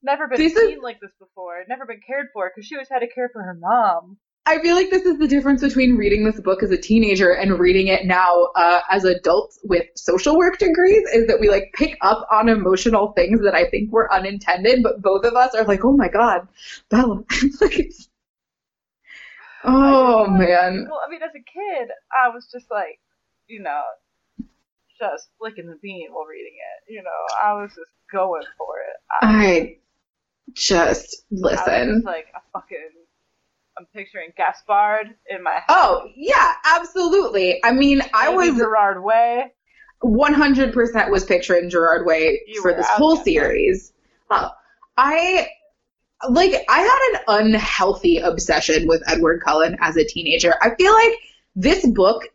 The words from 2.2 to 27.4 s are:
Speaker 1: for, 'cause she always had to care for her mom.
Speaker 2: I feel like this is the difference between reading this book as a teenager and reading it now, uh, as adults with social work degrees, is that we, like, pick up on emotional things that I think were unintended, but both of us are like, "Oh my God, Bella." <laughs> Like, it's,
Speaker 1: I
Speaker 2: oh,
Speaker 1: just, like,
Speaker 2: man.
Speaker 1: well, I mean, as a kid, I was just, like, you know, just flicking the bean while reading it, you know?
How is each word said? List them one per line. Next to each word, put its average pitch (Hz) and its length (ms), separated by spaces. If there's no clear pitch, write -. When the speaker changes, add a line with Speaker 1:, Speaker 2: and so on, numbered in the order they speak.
Speaker 1:
for, 185 160
'cause 208 160
she 302 100
always 269 140
had 262 100
to 240 80
care 247 220
for 240 140
her 180 100
mom. 180 640
Speaker 2:
I 320 140
feel 339 160
like 381 140
this 370 160
is 311 140
the 302 80
difference 277 340
between 262 360
reading 208 260
this 214 160
book 190 240
as 190 80
a 180 60
teenager 202 540
and 190 280
reading 185 280
it 190 180
now, 180 500
uh, 175 340
as 190 140
adults 180 600
with 175 200
social 294 420
work 349 200
degrees, 370 560
is 226 140
that 226 120
we, 214 100
like, 196 260
pick - 260
up 214 300
on 220 180
emotional 208 640
things 196 300
that 202 120
I 175 160
think 208 220
were 220 200
unintended, 196 680
but 214 220
both 196 220
of 233 100
us 254 180
are 220 120
like, 202 200
"Oh 262 100
my 233 120
God, 196 400
Bella." 220 400
<laughs> - 320
Like, - 180
it's, - 300
Speaker 1:
I - 120
Speaker 2:
oh, 262 500
Speaker 1:
just, 190 140
like, - 0
Speaker 2:
man. 180 400
Speaker 1:
well, 302 160
I 285 60
mean, 330 100
as 320 140
a 277 40
kid, 320 500
I 247 60
was 240 220
just, 247 200
like, 202 280
you 214 140
know, 147 200
just - 400
flicking 214 300
the 165 140
bean 190 300
while 156 140
reading - 280
it, 220 60
you 202 100
know? 180 60